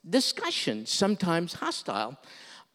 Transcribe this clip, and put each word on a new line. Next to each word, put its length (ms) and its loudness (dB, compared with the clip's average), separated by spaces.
discussion, 760 2
sometimes 680 2
hostile, 640 -4